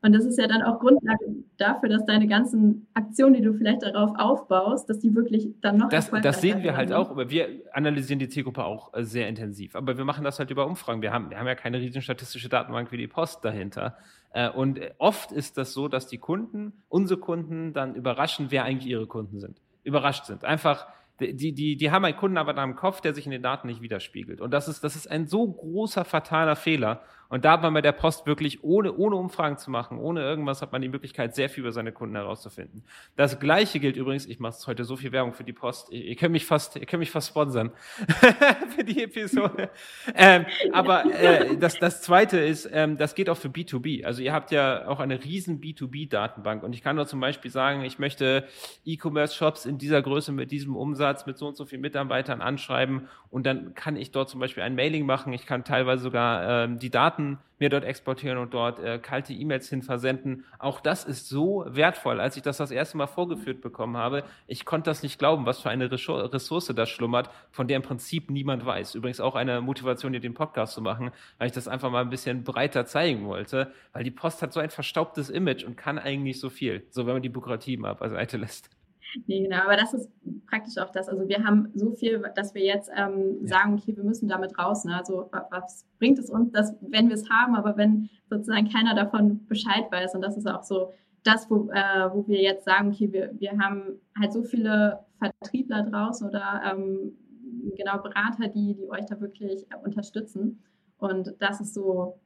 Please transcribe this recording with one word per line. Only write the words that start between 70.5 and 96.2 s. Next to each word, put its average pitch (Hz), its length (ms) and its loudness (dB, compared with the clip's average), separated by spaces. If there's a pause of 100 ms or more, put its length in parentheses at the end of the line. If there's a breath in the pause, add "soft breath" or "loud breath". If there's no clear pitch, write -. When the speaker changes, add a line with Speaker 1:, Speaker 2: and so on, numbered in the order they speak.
Speaker 2:
zu 113 80 -10
machen, 117 300 -4 (260 soft breath)
weil 117 100 -2
ich 120 60 -4
das 123 140 -8
einfach 127 240 -4
mal 123 100 0
ein 123 80 -2
bisschen 127 340 -6
breiter 123 420 -2
zeigen 143 420 0
wollte, 104 460 -4 (180 loud breath)
weil - 120 -8
die 123 80 -4
Post - 300 -6
hat 147 120 -8
so 165 80 -2
ein 151 80 -2
verstaubtes 151 600 -4
Image 175 360 0
und 120 100 -12
kann 143 240 -6
eigentlich 139 400 -4
so 135 100 -6
viel, 107 400 -6
so 123 160 -4
wenn 123 80 0
man 127 80 -2
die 127 80 -6
Bürokratie 123 480 -6
mal 101 160 -6
beiseite 110 440 -6
lässt. - 320 -10 (560 loud breath)
Speaker 1:
Nee, 190 160 -2
genau, 190 220 0
aber 202 120 6
das 233 200 2
ist - 120 -6 (400)
praktisch 220 300 -6
auch 185 140 -6
das. 190 180 -6
Also 190 180 -4
wir 202 160 0
haben 208 300 6
so 226 220 0
viel, 226 280 0 (120)
dass 202 180 -4
wir 196 100 -2
jetzt, 202 320 0
ähm, 196 460 0
Speaker 2:
Ja. 190 60 -6
Speaker 1:
sagen, 196 260 4
okay, 208 240 -2
wir 202 60 -8
müssen 214 260 0
damit 190 300 -4
raus, 196 260 0
ne? 175 100 -2
Also 180 360 -4
wa-, - 180 -8
was - 380 -12 (100)
bringt 262 220 6
es 233 100 -8
uns, 226 220 2
dass, 214 300 2
wenn 226 260 4
wir 220 80 4
es 214 120 -6
haben, 240 280 4
aber 208 200 0
wenn 214 340 4 (200 loud breath)
sozusagen 214 400 0
keiner 226 240 2
davon 208 540 4
Bescheid 220 440 0
weiß. 185 220 -2
Und 185 80 -4
das 208 160 -4
ist 208 100 -4
auch - 140 -4
so 185 320 -4 (300 loud breath)
das, 226 260 6
wo, 214 220 4
äh, 196 420 2
wo 202 140 0
wir 202 120 4
jetzt 190 260 4
sagen, 202 240 6
okay, 202 220 0
wir, 185 280 -2
wir 202 180 -4
haben 196 420 -2 (200)
halt 208 120 2
so 233 120 -2
viele 214 560 2 (180)
Vertriebler 220 720 -4
draußen 214 380 -4